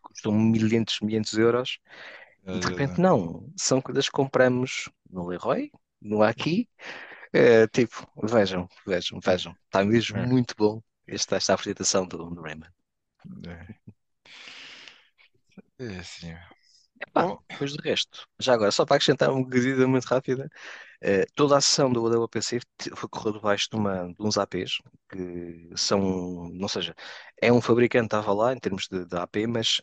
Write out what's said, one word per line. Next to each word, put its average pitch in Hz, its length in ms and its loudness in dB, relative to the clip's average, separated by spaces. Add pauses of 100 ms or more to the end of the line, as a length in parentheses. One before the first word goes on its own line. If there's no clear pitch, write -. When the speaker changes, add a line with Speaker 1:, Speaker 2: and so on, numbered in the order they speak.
Speaker 1:
custam - 300 -6
milhentos, 110 680 2
milhentos 107 300 -2
de 110 100 2
euros. 120 360 0 (720)
E 92 80 -4
de 90 80 -4
Speaker 2:
É, - 0 -
Speaker 1:
repente, 135 260 -2
Speaker 2:
é. 170 60 0
Speaker 1:
não. 127 560 2
São - 260 2
coisas 127 240 -2
que - 60 -6
compramos 127 760 0 (220)
no 180 160 -8
Leroy, 180 440 -4 (300)
no 107 220 0
Aki. 151 460 0 (640)
É, 113 360 8
tipo, - 380 -2 (180)
vejam, 95 440 2 (180)
vejam, 92 340 -4
vejam. 90 340 0 (160)
Tá 95 140 2
mesmo 110 360 2
Speaker 2:
É. 120 80 -2
Speaker 1:
muito 127 280 2
bom 107 260 0 (260)
Speaker 2:
É. - 60 -10
Speaker 1:
esta, - 220 -2
esta 95 180 2
apresentação 95 520 -2
do, 85 240 -12
do 85 120 -12
Raymond. 78 280 -14 (760)
Speaker 2:
É. 87 480 -18 (1800)
É 107 200 -10
assim. 85 360 -14 (680)
Speaker 1:
Epá, - 260 0
Speaker 2:
Bom. - 240 -6
Speaker 1:
depois 143 220 -6
do 151 100 -10
resto, - 440 -4 (140)
já 127 140 4
agora, 107 160 4
só 151 160 2
para 143 100 4
acrescentar 139 340 4
uma 131 180 0
coisa 127 380 4
muito 131 200 2
rápida, 131 420 -2 (520)
eh, 98 340 2
toda 143 220 6
a 135 60 4
sessão 131 300 2
do 117 180 0
W 117 180 0
P 110 140 -4
C 120 180 -4 (180)
te-, - 180 -10
foi 110 120 -10
correu - 260 -4
debaixo 104 360 0
de 117 60 -6
uma, 95 360 -2
de - 100 -12
uns 107 160 0
A 98 80 0
Ps, - 320 -6 (320)
que 87 640 -12
são, 101 240 2 (600)
ou 98 80 -4
seja, 87 260 -6 (460)
é 117 120 6
um 123 100 6
fabricante 120 480 4
que 107 60 0
estava 104 180 0
lá 113 200 2
em 120 60 -8
termos 95 280 -6
de, 90 180 -6
de 87 100 -6
A 87 100 -4
P, 104 200 -2
mas, 117 360 -2